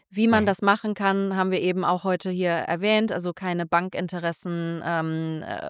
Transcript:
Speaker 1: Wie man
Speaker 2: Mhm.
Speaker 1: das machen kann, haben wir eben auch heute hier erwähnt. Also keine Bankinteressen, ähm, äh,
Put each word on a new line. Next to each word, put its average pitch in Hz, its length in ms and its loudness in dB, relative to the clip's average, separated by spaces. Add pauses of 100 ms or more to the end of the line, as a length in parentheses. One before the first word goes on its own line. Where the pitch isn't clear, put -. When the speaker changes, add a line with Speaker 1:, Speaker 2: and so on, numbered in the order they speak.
Speaker 1:
Wie 220 200 2
man 220 140 6
Speaker 2:
Mhm. 202 40 2
Speaker 1:
das 196 140 2
machen 208 320 2
kann, 196 420 0
haben 190 160 2
wir 185 80 2
eben 180 240 0
auch 175 220 0
heute 185 240 0
hier 180 220 0
erwähnt. 208 600 2
Also 175 220 -4
keine 175 320 -4
Bankinteressen, 170 1200 -2
ähm, 160 600 -2
äh, - 240 -6